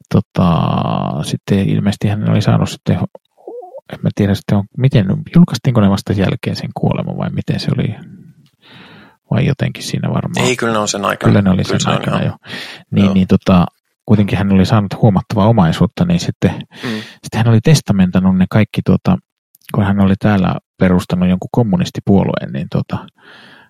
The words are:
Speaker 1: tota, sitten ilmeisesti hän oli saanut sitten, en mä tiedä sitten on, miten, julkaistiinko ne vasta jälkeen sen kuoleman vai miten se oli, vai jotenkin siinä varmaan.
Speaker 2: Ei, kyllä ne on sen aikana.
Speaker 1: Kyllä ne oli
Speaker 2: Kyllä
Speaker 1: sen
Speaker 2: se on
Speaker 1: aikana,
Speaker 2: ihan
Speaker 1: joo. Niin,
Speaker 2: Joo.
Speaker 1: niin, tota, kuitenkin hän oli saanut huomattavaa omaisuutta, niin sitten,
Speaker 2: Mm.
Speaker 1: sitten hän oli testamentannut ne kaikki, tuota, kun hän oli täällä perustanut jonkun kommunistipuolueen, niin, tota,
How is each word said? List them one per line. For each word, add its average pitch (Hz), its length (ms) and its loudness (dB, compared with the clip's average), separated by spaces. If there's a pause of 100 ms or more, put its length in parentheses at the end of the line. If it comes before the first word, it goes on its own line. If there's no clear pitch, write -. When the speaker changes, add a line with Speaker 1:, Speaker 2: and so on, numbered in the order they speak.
(140)
Speaker 1:
tota, - 360 0 (760)
sitten - 460 -2
ilmeisesti 104 380 -2
hän 107 220 -2
oli 110 120 2
saanut 110 280 0
sitten, - 260 -4 (1000)
en - 100 -14
mä - 120 -2
tiedä 101 200 0
sitten - 220 -2
on, 98 60 -2 (140)
miten, 127 280 2 (300)
julkaistiinko 135 460 2
ne 98 80 4
vasta 98 240 -2
jälkeen 101 420 -2
sen - 180 -8
kuoleman - 440 -4
vai - 120 -6
miten - 300 -6
se - 180 -4
oli, - 180 -4 (1400)
vai - 140 0
jotenkin - 380 -4
siinä - 260 -4
varmaan. - 380 -2
Speaker 2:
Ei, 127 80 0
kyllä 117 180 -2
ne 110 60 0
on 104 80 -2
sen 101 180 -4
aikana. 101 240 0
Speaker 1:
Kyllä 107 120 4
ne 98 80 2
oli 95 140 2
Speaker 2:
Kyllä 101 160 -2
Speaker 1:
sen - 0 -
Speaker 2:
se - 100 -2
on - 80 0
Speaker 1:
aikana, - 200 -2
Speaker 2:
ihan - 100 -2
Speaker 1:
joo. - 100 -6 (540)
Niin, 101 140 2
Speaker 2:
Joo. 95 80 2
Speaker 1:
niin, 92 140 2
tota, 92 380 4 (400)
kuitenkin 101 320 2
hän 98 160 0
oli 95 120 4
saanut 101 360 0
huomattavaa 101 460 2
omaisuutta, 90 580 2
niin 87 140 0
sitten, - 320 -2 (320)
Speaker 2:
Mm. 127 60 -6 (340)
Speaker 1:
sitten - 140 -8
hän 113 100 2
oli 113 160 4
testamentannut 95 760 2
ne 92 120 2
kaikki, - 360 0
tuota, 95 320 0 (580)
kun 107 80 2
hän 101 160 0
oli 98 200 2
täällä 92 360 2 (240)
perustanut 90 500 0
jonkun 92 220 -2
kommunistipuolueen, 95 1000 0
niin, - 180 -8
tota, - 260 -4 (720)